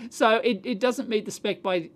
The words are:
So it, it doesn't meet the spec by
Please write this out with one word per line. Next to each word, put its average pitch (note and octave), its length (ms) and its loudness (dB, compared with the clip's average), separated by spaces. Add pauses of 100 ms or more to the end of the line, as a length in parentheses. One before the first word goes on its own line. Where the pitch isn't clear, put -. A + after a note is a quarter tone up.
(100)
So A3+ 280 4
it, A3+ 260 0
it A#3 160 -4
doesn't B3 280 0
meet G#3+ 180 -2
the F3 40 -8
spec G3 320 -4
by F3+ 340 -2